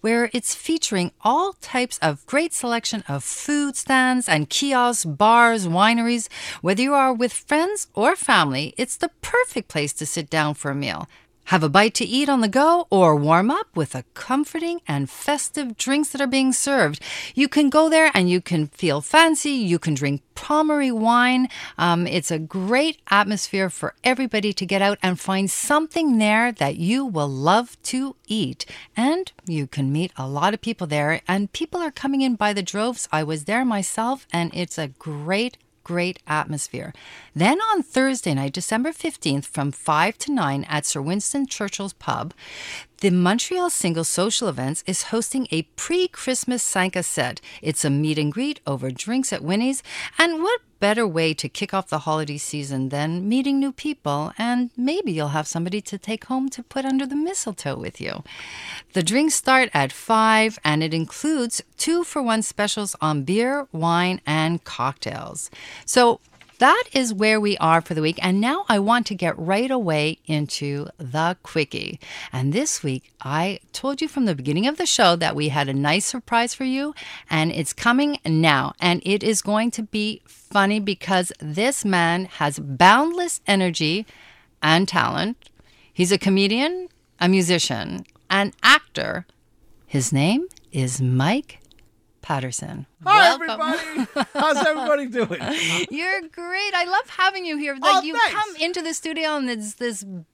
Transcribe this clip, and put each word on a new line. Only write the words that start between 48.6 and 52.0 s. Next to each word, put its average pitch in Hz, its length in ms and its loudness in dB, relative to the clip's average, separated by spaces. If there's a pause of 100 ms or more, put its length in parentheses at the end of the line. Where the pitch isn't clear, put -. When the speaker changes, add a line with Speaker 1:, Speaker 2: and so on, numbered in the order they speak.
Speaker 1:
over 135 240 -4
drinks 240 420 -4
at - 120 -6
Winnie's, 233 380 0 (360)
and 330 240 4
what 453 180 0 (200)
better 214 260 2
way 160 280 0
to - 140 -6
kick - 240 -6
off 190 160 -2
the 156 120 -2